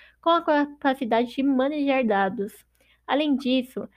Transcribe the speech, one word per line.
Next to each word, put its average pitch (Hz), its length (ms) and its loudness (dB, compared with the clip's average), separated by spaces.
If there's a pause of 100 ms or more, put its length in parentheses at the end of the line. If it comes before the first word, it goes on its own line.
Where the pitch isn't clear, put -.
(220)
com 330 80 -2
a 330 120 4
capacidade 269 960 0
de 269 80 -2
manejar 277 600 0
dados. 196 480 0 (520)
Além 294 300 0
disso, 254 500 -2 (120)